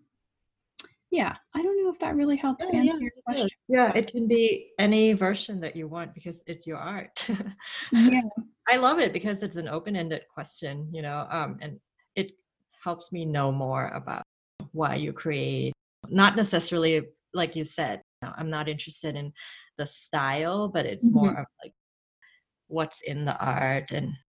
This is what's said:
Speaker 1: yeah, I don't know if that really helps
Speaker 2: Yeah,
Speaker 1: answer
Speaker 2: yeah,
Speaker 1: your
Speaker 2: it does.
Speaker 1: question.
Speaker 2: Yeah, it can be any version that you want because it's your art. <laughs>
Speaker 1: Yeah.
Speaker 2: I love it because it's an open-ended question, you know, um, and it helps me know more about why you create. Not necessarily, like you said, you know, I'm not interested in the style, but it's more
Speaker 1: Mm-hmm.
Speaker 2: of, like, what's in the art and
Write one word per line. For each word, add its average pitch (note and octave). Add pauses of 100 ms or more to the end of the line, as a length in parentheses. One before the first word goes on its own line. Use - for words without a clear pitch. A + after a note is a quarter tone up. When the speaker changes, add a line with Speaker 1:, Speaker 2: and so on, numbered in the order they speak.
(1080)
Speaker 1:
yeah, C#4+ (180)
I D#4
don't G4
know F#4
if -
that D#4
really C#4+
helps C#4
Speaker 2:
Yeah, E4
Speaker 1:
answer C4
Speaker 2:
yeah, D#4
Speaker 1:
your B3
Speaker 2:
it - (140)
does. B3+
Speaker 1:
question. G#3+ (100)
Speaker 2:
Yeah, B3
it A3+
can A#3
be A3+
any A3
version G3
that D#3+
you D#3+
want E3
because E3+
it's E3
your D#3
art. F3
<laughs> -
Speaker 1:
Yeah. B3 (480)
Speaker 2:
I B3+
love C4+
it C#4+
because G3+
it's E3
an E3
open-ended E3 (120)
question, D3+
you D#3+
know, D3
um, D3+
and D3+ (360)
it F#3+ (520)
helps F3
me E3+
know C#3+
more C3
about - (480)
why D#3
you D3
create. C3+ (340)
Not G3+
necessarily, E3 (320)
like E3+
you D#3
said, A#2 (200)
you -
know, -
I'm D#3+
not D3+
interested D3+
in C#3+ (440)
the D3
style, D#3+
but F3
it's G3+
more G#3+
Speaker 1:
Mm-hmm. -
Speaker 2:
of, C3+ (180)
like, - (920)
what's D#3
in D3
the C#3+
art C3+
and C#3 (160)